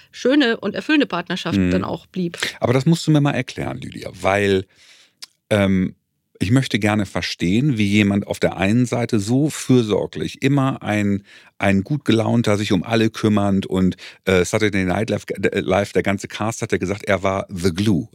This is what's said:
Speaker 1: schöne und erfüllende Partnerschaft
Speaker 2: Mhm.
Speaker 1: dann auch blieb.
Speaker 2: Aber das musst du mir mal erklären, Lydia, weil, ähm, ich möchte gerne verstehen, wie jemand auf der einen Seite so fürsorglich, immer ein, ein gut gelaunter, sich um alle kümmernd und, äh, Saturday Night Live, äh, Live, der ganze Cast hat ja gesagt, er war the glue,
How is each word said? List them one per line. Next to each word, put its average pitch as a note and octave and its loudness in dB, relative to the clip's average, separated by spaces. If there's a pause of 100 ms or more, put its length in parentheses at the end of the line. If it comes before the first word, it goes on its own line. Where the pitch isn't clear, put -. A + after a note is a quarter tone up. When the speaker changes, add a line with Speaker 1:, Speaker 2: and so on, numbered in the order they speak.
(100)
Speaker 1:
schöne B3+ 0
und G#3+ -4
erfüllende C#4 0
Partnerschaft F3 -4
Speaker 2:
Mhm. F3+ 2
Speaker 1:
dann F#3 0
auch - -8
blieb. F3 -6 (220)
Speaker 2:
Aber - 0
das C3+ 2
musst E3 2
du D#3+ 0
mir D3 4
mal C#3+ 2
erklären, - -6
Lydia, - -12 (100)
weil, G2 2 (840)
ähm, F#2+ 2 (420)
ich F#2+ -2
möchte B2+ 2
gerne G#2 0
verstehen, G#2+ -2
wie G#2+ 2
jemand G2+ 2
auf - -6
der - 0
einen G#2 2
Seite A#2 0
so B2+ 0
fürsorglich, G2+ 0
immer C3+ 0
ein, G2+ 0 (360)
ein G2 2
gut D3 -4
gelaunter, A2+ 2
sich G#2+ 0
um F2 2
alle A2+ 0
kümmernd G2+ 2
und, F#2 0 (280)
äh, F#2 4
Saturday G2+ 0
Night F#2+ -2
Live, G2+ -4
äh, G2+ -2
Live, G2 0
der F#2 2
ganze G2 -2
Cast - -6
hat - -4
ja G2 0
gesagt, F#2+ -4
er F#2+ 0
war G2 -2
the F2+ -2
glue, G2 0